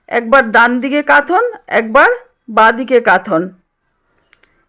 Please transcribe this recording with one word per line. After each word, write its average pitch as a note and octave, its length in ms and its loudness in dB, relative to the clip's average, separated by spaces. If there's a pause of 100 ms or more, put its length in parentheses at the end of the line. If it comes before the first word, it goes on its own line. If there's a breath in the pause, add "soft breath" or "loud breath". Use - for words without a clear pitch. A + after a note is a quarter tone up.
একবার A#3 440 0
ডান A#3+ 300 2
দিকে C#4 220 -2
কাত C#4+ 300 0
হন, G4 120 0 (220)
একবার A#3+ 440 0 (380)
বাঁ A3 240 2
দিকে A#3+ 280 -2
কাত F#3+ 280 0
হন। F3+ 200 -2 (1200)